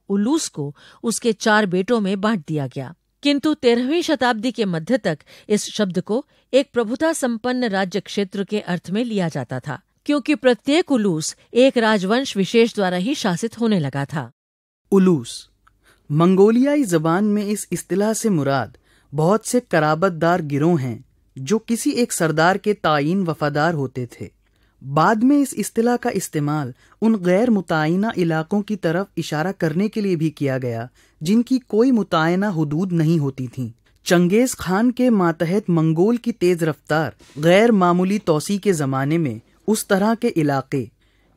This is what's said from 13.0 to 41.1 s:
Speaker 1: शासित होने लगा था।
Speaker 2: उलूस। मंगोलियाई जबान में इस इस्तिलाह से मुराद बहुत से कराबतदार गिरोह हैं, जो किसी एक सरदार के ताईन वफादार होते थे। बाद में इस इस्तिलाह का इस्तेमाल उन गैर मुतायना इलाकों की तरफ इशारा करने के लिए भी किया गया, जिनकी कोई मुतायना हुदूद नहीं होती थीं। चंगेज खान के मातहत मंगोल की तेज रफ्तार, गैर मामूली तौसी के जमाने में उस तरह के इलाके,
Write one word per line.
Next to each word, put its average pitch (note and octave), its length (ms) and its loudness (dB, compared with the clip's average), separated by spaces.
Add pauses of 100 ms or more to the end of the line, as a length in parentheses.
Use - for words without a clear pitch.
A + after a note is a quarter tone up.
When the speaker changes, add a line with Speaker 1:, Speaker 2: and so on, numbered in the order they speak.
Speaker 1:
शासित G#3+ 460 -4
होने G#3+ 200 0
लगा C#3 240 -4
था। C#3 260 -8 (600)
Speaker 2:
उलूस। F#3 560 2 (640)
मंगोलियाई A3+ 720 4
जबान E3+ 400 0
में G#3 220 0
इस G#3 260 -6
इस्तिलाह G3 400 -2
से G#3+ 180 -2
मुराद C3+ 480 -2 (360)
बहुत E3+ 320 2
से B3 140 0
कराबतदार E3 800 0
गिरोह D3 380 2
हैं, B2 240 -6 (340)
जो C#3 200 -2
किसी A#3 320 -4
एक A#3+ 220 0
सरदार E3 460 2
के G#3 160 -2
ताईन D#3+ 480 0
वफादार D3+ 520 -2
होते B2+ 320 -6
थे। - 240 -14 (520)
बाद E3 420 2
में C#4+ 140 4
इस C#4 160 -2
इस्तिलाह A#3 420 -2
का A#3+ 140 -6
इस्तेमाल D3 640 -4 (280)
उन A3 140 4
गैर F#3 340 2
मुतायना F3+ 680 0
इलाकों E3 440 -2
की G#3 140 -6
तरफ F3 320 -2 (100)
इशारा D#3+ 340 -4
करने F3+ 360 -2
के A3 120 -6
लिए F#3+ 160 0
भी D#3 140 -2
किया C3+ 280 -2
गया, A#2+ 300 -6 (340)
जिनकी A#3 360 2
कोई A#3 320 2
मुतायना F#3 580 0
हुदूद D#3+ 440 -2
नहीं E3 260 2
होती C3+ 300 -4
थीं। A#2+ 240 -10 (320)
चंगेज F#3 500 2
खान G3+ 360 0
के B3 200 2
मातहत F3+ 600 0
मंगोल E3 460 2
की A#3 160 -6
तेज F3 320 0
रफ्तार, D3+ 520 -2 (220)
गैर F#3+ 340 6
मामूली F#3 460 2
तौसी F3 400 0
के G3 140 2
जमाने C#3 460 -2
में A#2+ 220 -4 (280)
उस G#3+ 180 0
तरह G#3 280 0
के A#3+ 140 -2
इलाके, C#3 640 -2 (460)